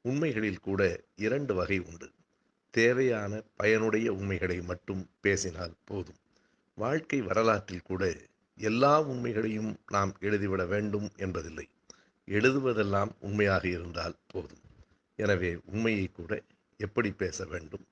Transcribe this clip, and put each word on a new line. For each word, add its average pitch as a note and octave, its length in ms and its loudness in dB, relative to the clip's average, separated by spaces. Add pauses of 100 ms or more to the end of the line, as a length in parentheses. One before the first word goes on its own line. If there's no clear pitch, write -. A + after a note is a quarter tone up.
உண்மைகளில் A#2+ 580 0
கூட F#2+ 440 0 (120)
இரண்டு A#2+ 400 0
வகை F#2 240 0
உண்டு. E2+ 320 -12 (600)
தேவையான, A2+ 680 2 (140)
பயனுடைய A2 580 2
உண்மைகளை F#2+ 480 -2
மட்டும் F2+ 480 -6 (120)
பேசினால் F2 520 -2 (120)
போதும். G2 340 -10 (560)
வாழ்க்கை C#3 460 -2
வரலாற்றில் G2 600 2
கூட F#2 360 -2 (400)
எல்லா C3 440 4
உண்மைகளையும் A2 760 -4 (100)
நாம் G2 320 0
எழுதிவிட G2 480 0
வேண்டும் G#2 480 -2
என்பதில்லை. E2 540 -6 (560)
எழுதுவதெல்லாம் G#2+ 920 2
உண்மையாக G2 480 2
இருந்தால் E2+ 480 -6 (120)
போதும். - 360 -12 (520)
எனவே F2+ 500 0
உண்மையை G#2 460 -2
கூட - 300 -8 (360)
எப்படி G#2 340 -2
பேச F#2 340 -4
வேண்டும் E2 460 -12